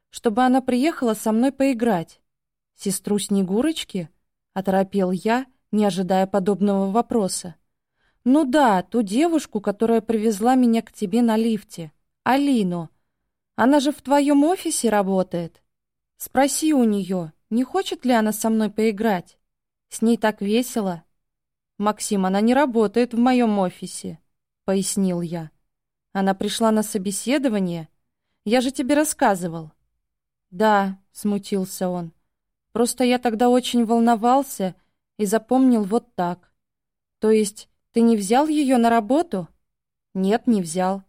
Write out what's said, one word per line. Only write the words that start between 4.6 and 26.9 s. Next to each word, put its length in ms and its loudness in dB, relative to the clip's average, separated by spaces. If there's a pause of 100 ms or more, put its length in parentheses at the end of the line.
я, 340 -2 (260)
не 140 2
ожидая 420 0
подобного 640 0
вопроса. 640 -2 (680)
«Ну 220 4
да, 380 4
ту 180 -2
девушку, 600 -2
которая 400 0
привезла 540 0
меня 260 2
к 100 -20
тебе 300 -2
на 160 2
лифте. 540 -6 (320)
Алину. 640 0 (680)
Она 240 4
же 120 0
в 100 -12
твоём 420 2
офисе 460 -2
работает. 760 -2 (540)
Спроси 560 0
у 100 4
неё, 480 -2 (180)
не 140 -2
хочет 420 -6
ли 80 2
она 180 2
со 180 -4
мной 200 0
поиграть? 680 -2 (500)
С 120 -10
ней 160 2
так 240 -2
весело». 600 -2 (760)
«Максим, 500 -2
она 140 0
не 120 2
работает 600 0
в 40 -2
моём 400 2
офисе», 640 -6 (460)
пояснил 560 -2
я. 280 -10 (640)
«Она 220 0
пришла 360 0
на 120 2
собеседование. 1080 -4 (560)